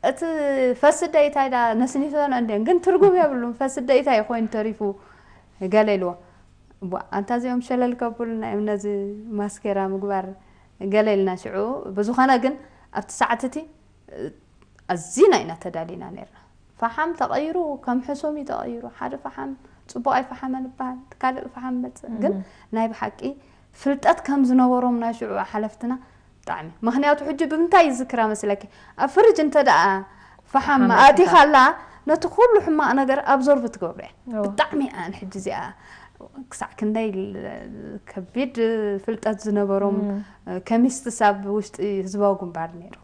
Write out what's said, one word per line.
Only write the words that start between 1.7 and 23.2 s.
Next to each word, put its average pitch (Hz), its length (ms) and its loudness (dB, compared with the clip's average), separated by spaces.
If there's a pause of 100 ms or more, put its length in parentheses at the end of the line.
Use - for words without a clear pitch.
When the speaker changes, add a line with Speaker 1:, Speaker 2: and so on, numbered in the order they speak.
Speaker 1:
ነስኒቶ 269 500 -2
ነው 269 160 0
እንዴ? 226 120 -2 (100)
ግን 339 200 2
ትርጉም 381 340 6
የብሉም። 269 400 0
ፈስደ 262 360 -4
እንታይ 254 300 4
ኮይኑ 220 280 -2
ተሪፉ 214 320 -4 (800)
ገለ 214 300 2
ኢልዎ። 185 220 0 (680)
እቧ፣ 180 120 -8 (180)
አንታ 196 220 -6
እዚኦም 247 300 -2
ሸለል 247 320 -2
ከቡል 233 400 -6
ናይ 220 180 -6
እምነ 208 220 -4
ዚ 202 120 -6 (440)
ማስኬራ 202 480 -4 (100)
ምግባር 196 380 -4 (540)
ገለ 208 300 2
ኢልና 196 280 2
ሽዑ። - 180 -10 (340)
ብዝኾነ 247 480 2
ግን 269 160 0 (400)
ኣብቲ - 180 -8
ሰዓት 233 300 -2
እቲ 262 140 -6 (1300)
ኣዝና 254 480 2
ኢና 165 200 -6
ተዳሊና 175 520 -12
ነርና። - 300 -20 (400)
ፈሓም 285 360 -4
ተቐይሩ፣ 302 420 -4 (220)
ከም 247 220 -4
ሕሶም 294 340 -6
እዩ 294 120 -10
ተቐይሩ። 240 440 -8
ሓደ 254 280 -10
ፈሓም 269 320 -12 (380)
ፅቡቅ 254 240 -4
ኣይፈሓመን 262 520 -4
ይበሃል፣ 254 340 -10 (200)
ካልእ 254 300 -4
ፈሓም 254 300 -10
መፅእ። 247 380 -10
ግን 214 160 0
Speaker 2:
እም። 190 100 -6 (300)
Speaker 1:
ናይ 226 160 -2
ብሓቂ 220 320 -10 (600)